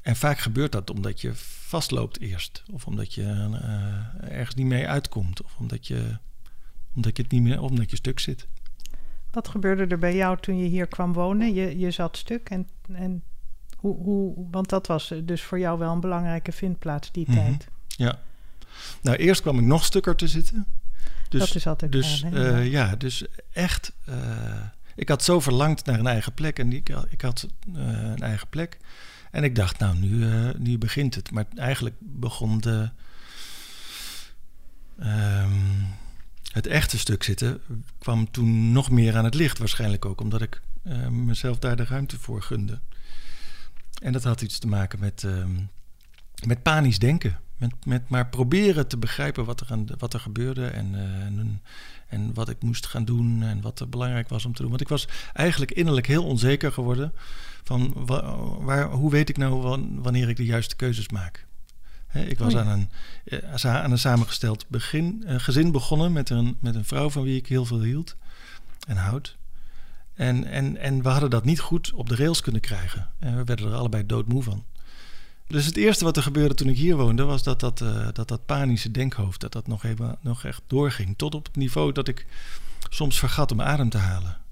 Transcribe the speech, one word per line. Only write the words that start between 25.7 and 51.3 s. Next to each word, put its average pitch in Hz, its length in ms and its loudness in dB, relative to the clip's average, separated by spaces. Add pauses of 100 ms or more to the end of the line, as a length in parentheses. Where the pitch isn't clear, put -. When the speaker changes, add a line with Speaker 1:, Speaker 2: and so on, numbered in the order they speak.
Speaker 1:
naar 120 140 2
een 120 80 2
eigen 120 260 0
plek 151 260 -2
en 120 100 6
die, 123 100 2
ik - 80 4
had, - 220 4
ik - 120 2
had, 120 260 0 (280)
eh, 143 80 -4
een 110 380 -2
eigen 107 260 -4
plek. 170 300 -6 (540)
En 147 120 -2
ik 131 120 0
dacht, 95 240 2
"Nou, 95 180 2
nu, 104 340 2
eh, 113 260 2
nu 120 200 0
begint 120 380 -2
het." - 160 -8
Maar 107 140 -2 (100)
eigenlijk 123 440 -4
begon 113 600 -2
de, 110 280 0 (2000)
ehm, 101 520 2 (1000)
het - 160 -2
echte - 300 2
stuk - 260 0
zitten, 117 380 -2 (360)
kwam 113 340 0
toen 113 400 4
nog 135 200 6
meer 113 260 8
aan 113 80 6
het 117 80 2
licht. 156 240 2
Waarschijnlijk 107 480 2
ook 98 160 -4
omdat 107 200 2
ik, - 200 -2 (220)
eh, 123 240 -2
mezelf 120 520 2
daar 120 160 2
de 120 100 2
ruimte 127 340 -2
voor 110 220 -4
gunde. 107 380 -2 (1200)
En 127 120 -2
dat 127 100 -2
had 117 180 0
iets - 180 -6
te 113 80 -4
maken 98 320 -2
met, 101 240 -4
ehm, 92 280 -2 (960)
met 120 160 0
panisch 147 360 4
denken. 117 400 2 (180)
Met, 120 280 -4
met 123 240 -2
maar 127 180 0
proberen 151 600 2
te 123 100 -4
begrijpen 143 480 -2
wat 117 160 -4
er - 100 -6
aan 110 140 -2
de, 113 120 -8
wat 120 160 -6
er 117 60 -4
gebeurde 123 480 -4
en, 101 280 -4
eh, 95 300 -4
en, 104 360 -4 (460)